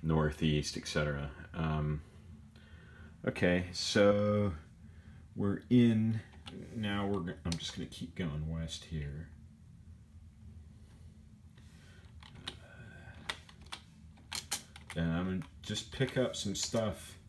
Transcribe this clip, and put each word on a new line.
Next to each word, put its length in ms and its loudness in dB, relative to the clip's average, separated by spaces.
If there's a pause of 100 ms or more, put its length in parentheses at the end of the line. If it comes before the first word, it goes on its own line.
northeast, 720 2
et 100 -8
cetera. 420 0 (240)
Um, 480 0 (1300)
okay, 460 4
so 800 6 (800)
we're 340 2
in, 520 8 (560)
now 300 0
we're 140 2
go-, 140 -4 (100)
I'm 80 2
just 220 -4
gonna 140 -6
keep 260 -10
going 340 -2
west 360 -4
here. 440 -6 (4000)
And 160 2
I'm 120 0
gonna 180 0 (200)
just 300 -6
pick 240 0
up 180 2
some 200 -2
stuff 640 -2 (120)